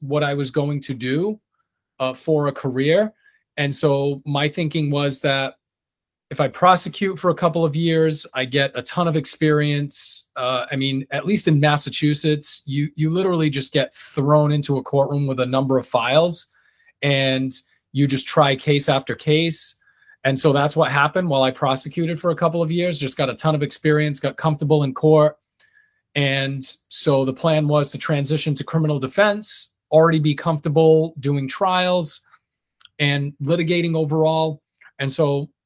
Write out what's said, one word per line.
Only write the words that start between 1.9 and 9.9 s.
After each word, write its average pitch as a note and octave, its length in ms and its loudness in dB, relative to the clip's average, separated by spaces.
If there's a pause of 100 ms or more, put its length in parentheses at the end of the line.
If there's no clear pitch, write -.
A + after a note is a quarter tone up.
uh, C3 160 -2
for D3 320 0
a C#3 40 0
career. D3 640 0 (440)
And C#3+ 180 -2
so C#3 500 0
my C#3+ 240 0
thinking D3+ 400 -2
was C#3+ 300 -2
that C3+ 380 -2 (760)
if D3 100 -4
I C#3 60 2
prosecute F3+ 720 2
for F3+ 100 2
a E3 60 2
couple E3+ 280 0
of D3 120 0
years, D#3+ 580 2
I C3 120 -2
get C#3 280 0
a B2 80 -6
ton F3 260 -2
of D#3 80 0
experience. D3 1200 -2